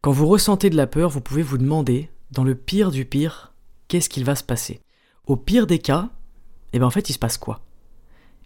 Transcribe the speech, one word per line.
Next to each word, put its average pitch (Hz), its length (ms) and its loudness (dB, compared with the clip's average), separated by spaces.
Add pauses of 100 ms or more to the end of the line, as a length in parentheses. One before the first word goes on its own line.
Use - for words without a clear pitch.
Quand 143 100 2
vous 139 160 4
ressentez 196 420 4
de 160 80 2
la 135 120 2
peur, 165 220 0
vous 139 100 -4
pouvez 143 220 -2
vous 139 160 -2
demander, 139 520 0 (220)
dans 151 100 -2
le 131 140 2
pire 185 340 0
du 135 140 -2
pire, 147 480 -4 (340)
qu'est-ce 175 220 0
qu'il 131 160 -4
va 139 100 2
se - 80 -6
passer ? - 380 -6 (460)
Au 135 100 2
pire 214 320 2
des 170 100 2
cas, 170 320 0 (640)
eh 123 80 0
ben 123 60 4
en 120 40 4
fait, 202 180 -2
il 185 40 -4
se - 60 -6
passe 117 200 -2
quoi ? - 220 -10 (840)